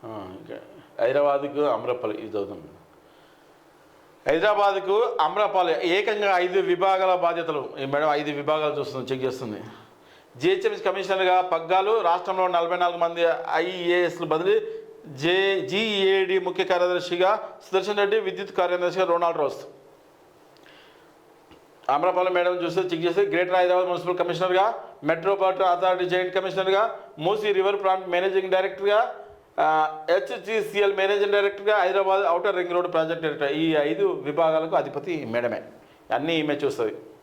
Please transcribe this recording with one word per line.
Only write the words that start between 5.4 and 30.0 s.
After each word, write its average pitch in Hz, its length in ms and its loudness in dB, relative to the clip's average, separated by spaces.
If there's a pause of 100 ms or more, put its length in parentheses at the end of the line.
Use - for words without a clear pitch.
ఏకంగా 202 500 0
ఐదు 180 220 0
విభాగాల 185 560 2
బాధ్యతలు. 165 540 -2 (100)
ఈ 135 60 -4
మేడం 143 240 0
ఐదు 151 220 0
విభాగాలు 147 480 -2
చూస్తుంది, 131 340 -6
చెక్ 131 100 -6
చేస్తుంది. 123 380 -6 (760)
జిహెచ్ఎంసీ 190 460 0
కమిషనర్గా 190 580 2
పగ్గాలు, 185 600 0
రాష్ట్రంలో 185 460 0
నలభై 175 300 0
నాలుగు 175 200 0
మంది 170 240 -2 (320)
ఐఏఎస్లు 175 720 0
బదిలీ. 175 360 2 (440)
జే-, 175 600 0
జీఏడీ 190 720 2
ముఖ్య 180 240 -2
కార్యదర్శిగా 180 1000 0
సుదర్శన్ 190 320 -2
రెడ్డి, 202 220 2
విద్యుత్ 190 380 -6
కార్యదర్శిగా 180 480 0
రొనాల్డ్ 170 320 2
రోస్. 139 300 -4 (2250)
ఆమ్రపాలెం 180 440 2
మేడం 180 300 0
చూస్తే, 165 180 0
చెక్ 175 240 -2
చేస్తే, 175 160 2
గ్రేటర్ 180 340 0
హైదరాబాద్ 180 320 4
మున్సిపల్ 175 300 -2
కమిషనర్గా, 180 680 0 (200)
మెట్రోపాలిటన్ 185 640 2
అథారిటీ 180 380 2
జాయింట్ 180 300 0
కమిషనర్గా, 190 640 0 (200)
మూసీ 208 320 -2
రివర్ 190 240 2
ఫ్రంట్ 190 340 0
మేనేజింగ్ 190 420 0
డైరెక్టర్గా, 196 640 0 (440)
ఆ, 156 400 2 (100)